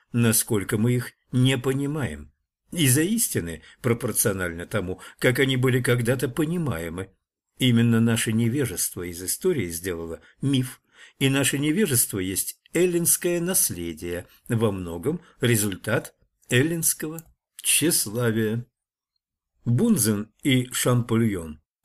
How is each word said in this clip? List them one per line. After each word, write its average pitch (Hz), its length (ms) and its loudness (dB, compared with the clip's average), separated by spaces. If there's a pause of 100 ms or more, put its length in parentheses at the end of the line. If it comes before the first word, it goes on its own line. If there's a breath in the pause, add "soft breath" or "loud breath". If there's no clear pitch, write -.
(120)
насколько 110 640 2
мы 120 180 2
их 123 180 -6 (180)
не 127 260 4
понимаем, 135 760 -4 (380)
и 160 180 4
за 127 120 4
истины 123 600 -2 (200 loud breath)
пропорционально 95 840 -2
тому, 92 340 -4 (200 loud breath)
как 127 200 2
они 135 160 2
были 131 260 2
когда-то 123 460 2
понимаемы. 123 840 -4 (460)
Именно 117 420 4
наше 113 320 2
невежество 113 720 -2
из 87 200 -10
истории 113 460 -2
сделало 85 500 -6 (220 soft breath)
миф, 131 400 -2 (360 loud breath)
и 135 120 2
наше 139 300 0
невежество 151 600 0
есть 92 400 -4 (140)
эллинское 175 640 0
наследие, 87 880 -4 (220 soft breath)
во 110 240 2
многом 90 480 -6 (180 soft breath)
результат 110 720 -2 (360)
эллинского 160 720 0 (380)
тщеславия. 113 1040 0 (960)
Бунзен 120 680 2 (120)
и 127 300 2
Шампольон 113 880 0 (240)